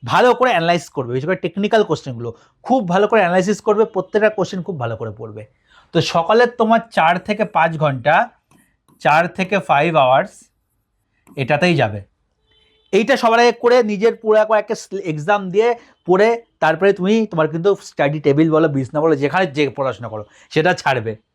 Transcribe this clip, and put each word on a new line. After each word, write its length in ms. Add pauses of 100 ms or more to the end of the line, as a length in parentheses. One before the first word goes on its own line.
ভালো 260 (100)
করে 160
অ্যানালাইজ 300 (120)
করবে, 180
বিশেষ 140
করে 160
টেকনিক্যাল 440
কোশ্চেনগুলো 420 (360)
খুব 140 (120)
ভালো 180
করে 120
অ্যানালাইসিস 440
করবে, 180 (100)
প্রত্যেকটা 420
কোশ্চেন 300
খুব 160
ভালো 180
করে 200
পড়বে। 220 (500)
তো 60 (160)
সকালের 360 (100)
তোমার 200 (160)
চার 180 (140)
থেকে 160 (120)
পাঁচ 140 (140)
ঘন্টা, 300 (880)
চার 200 (160)
থেকে 180 (120)
ফাইভ 220 (140)
আওয়ার্স 280 (1080)
এটাতেই 400
যাবে। 180 (920)
এইটা 300
সবার 200
আগে 200
করে 140 (140)
নিজের 320
পুরো 200
একবার 200
একটা 120 (360)
এক্সাম 300 (140)
দিয়ে 140 (400)
পড়ে 200 (340)
তারপরে 360
তুমি, 160 (160)
তোমার 240
কিন্তু 160 (180)
স্টাডি 380
টেবিল 280
বলো, 200
বিছনা 300
বলো, 180
যেখানে 220 (120)
যে 60 (160)
পড়াশোনা 340
করো 120 (300)
সেটা 160 (100)
ছাড়বে। 320 (220)